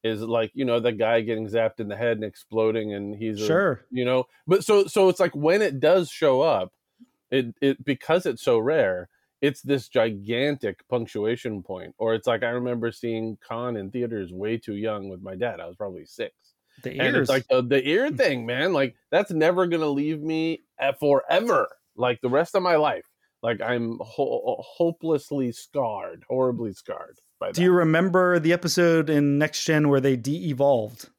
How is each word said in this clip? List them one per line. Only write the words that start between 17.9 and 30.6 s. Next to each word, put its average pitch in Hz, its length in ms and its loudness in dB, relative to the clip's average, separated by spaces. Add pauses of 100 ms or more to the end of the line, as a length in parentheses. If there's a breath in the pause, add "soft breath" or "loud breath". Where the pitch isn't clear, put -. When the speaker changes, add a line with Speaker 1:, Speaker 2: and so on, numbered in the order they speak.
Speaker 2:
Hmm. 208 80 -4
Speaker 1:
thing, 127 300 0
man, 143 280 -2
like, 139 220 0 (140)
that's 202 200 2
never 175 360 2
gonna 160 220 0
leave 147 320 -2
me, 160 440 -4 (140)
uh, 135 140 0
forever. 147 760 2 (280)
Like, 120 240 0
the 127 80 -2
rest 147 260 2
of 190 80 2
my 175 140 4
life, 143 300 0 (360)
like, 113 200 -2
I'm 117 400 -2
ho-, 123 580 -4
hopelessly 147 920 -2
scarred, 101 760 -8
horribly 123 440 -2
scarred - 480 -14 (180)
by - 100 -4
that. - 60 -8
Speaker 2:
Do 175 80 2
you 185 100 6
remember 180 680 4
the 160 120 2
episode 170 580 2
in 143 280 4
Next 151 260 -2
Gen 151 240 2
where 139 120 4
they 135 160 2
de-evolved? 135 1040 0